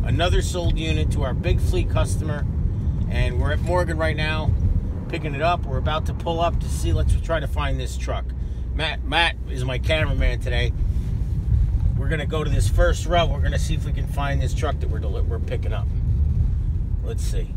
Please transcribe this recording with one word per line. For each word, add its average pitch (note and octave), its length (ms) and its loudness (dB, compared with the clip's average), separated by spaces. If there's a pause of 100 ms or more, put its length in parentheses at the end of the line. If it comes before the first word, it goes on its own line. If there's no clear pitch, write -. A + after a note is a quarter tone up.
Another F3+ 380 2
sold E3+ 360 0
unit D#3 340 0
to - 120 0
our B2+ 100 -2
big - 260 2
fleet F3 300 2
customer. D#3 560 0 (640)
And - 320 0
we're - 100 0
at - 80 0
Morgan F3 380 0
right D#3 180 0
now, D#3 360 0 (560)
picking D3+ 280 -4
it C#3 60 -2
up. F3 240 2
We're - 120 -2
about D#3 280 0
to - 80 -2
pull E3 260 -4
up E3+ 200 2
to - 100 -2
see, - 240 0
let's - 280 4
try D#3+ 180 0
to C#3+ 80 -4
find C#3 320 -2
this B2 180 -4
truck. A2+ 280 -4 (480)
Matt, D3+ 300 -2
Matt D#3+ 320 0 (140)
is B2+ 160 -4
my B2+ 120 -2
cameraman C3+ 640 0
today. A#2+ 320 0 (1300)
We're - 100 0
gonna D3+ 180 0
go D#3 180 -2
to D3 60 0
this - 200 4
first E3+ 360 4
row. E3+ 200 4
We're - 160 0
gonna - 180 2
see - 140 0
if D#3 100 0
we - 80 -2
can - 160 -2
find C#3 340 0
this C3 120 2
truck - 260 0
that - 100 0
we're - 100 0
deli-, - 240 -2
we're A#2 160 0
picking A2 340 -2
up. A2 140 -2 (1160)
Let's A2+ 200 -2
see. - 340 0